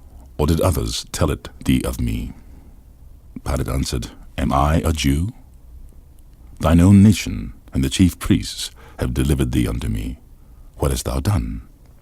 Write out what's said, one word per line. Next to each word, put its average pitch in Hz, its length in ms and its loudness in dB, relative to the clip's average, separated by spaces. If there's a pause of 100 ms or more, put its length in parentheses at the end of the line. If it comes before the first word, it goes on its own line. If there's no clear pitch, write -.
(380)
or 76 100 0
did 82 140 0
others 62 500 -2
tell - 180 -2
it - 200 -8 (160)
thee 65 180 2
of 62 160 -6
me?" 57 320 -4 (1120)
Pilate 65 240 -4
answered, 67 440 -4 (260)
"Am 65 160 -2
I 73 320 2
a 80 80 2
Jew? 78 380 0 (1300)
Thine 80 200 4
own 98 240 8
nation 98 500 2 (200)
and 127 100 0
the 131 60 -2
chief 90 280 2
priests - 540 -2 (260)
have 62 160 -4
delivered 65 380 0
thee 57 160 0
unto 58 220 -4
me. 53 300 -6 (580)
What 69 140 -2
hast 64 140 -4
thou 64 140 -4
done?" 58 440 -4 (380)